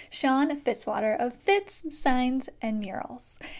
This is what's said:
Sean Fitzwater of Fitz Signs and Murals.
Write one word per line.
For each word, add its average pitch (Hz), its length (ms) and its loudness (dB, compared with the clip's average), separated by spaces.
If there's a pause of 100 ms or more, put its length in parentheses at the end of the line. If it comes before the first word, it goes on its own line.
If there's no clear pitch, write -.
Sean 269 460 4
Fitzwater 214 640 -2
of 240 160 -2
Fitz - 540 0
Signs 254 580 2 (140)
and 220 180 -2
Murals. - 580 -8 (220)